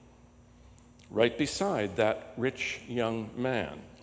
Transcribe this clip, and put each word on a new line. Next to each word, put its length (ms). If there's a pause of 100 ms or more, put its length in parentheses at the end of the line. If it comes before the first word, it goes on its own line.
(1120)
right 280
beside 580
that 400
rich 500
young 500
man 440 (220)